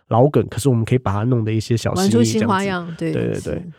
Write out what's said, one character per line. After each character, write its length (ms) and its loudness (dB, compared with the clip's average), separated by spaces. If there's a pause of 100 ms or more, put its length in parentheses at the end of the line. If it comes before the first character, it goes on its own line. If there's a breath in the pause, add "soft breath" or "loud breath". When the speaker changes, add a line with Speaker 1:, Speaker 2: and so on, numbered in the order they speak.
Speaker 1:
老 200 4
梗， 220 2
可 80 -12
是 100 -2
我 60 4
们 100 2
可 120 0
以 20 6
把 160 -2
它 100 -2
弄 220 0
得 80 -2
一 60 0
些 180 0
小 160 -2
新 120 0
意 40 2
这 20 0
样 0 -
子。 60 4
Speaker 2:
玩 80 4
出 140 0
新 80 0
花 160 0
样， 340 -6
对， 160 -4
Speaker 1:
对， 120 -2
对， 80 -2
对。 60 -6
Speaker 2:
是， 220 -6 (180)